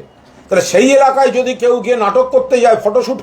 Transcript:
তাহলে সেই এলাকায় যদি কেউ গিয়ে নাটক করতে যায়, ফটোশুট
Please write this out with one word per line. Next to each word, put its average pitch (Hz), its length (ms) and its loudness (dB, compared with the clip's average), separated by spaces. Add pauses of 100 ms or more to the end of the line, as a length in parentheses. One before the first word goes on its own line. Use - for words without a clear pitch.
(460)
তাহলে 185 260 -2
সেই 220 160 4 (100)
এলাকায় 262 340 2
যদি 254 220 -2
কেউ 240 260 0
গিয়ে 233 240 -4
নাটক 247 280 0
করতে 254 320 0
যায়, 226 200 4
ফটোশুট 214 400 -2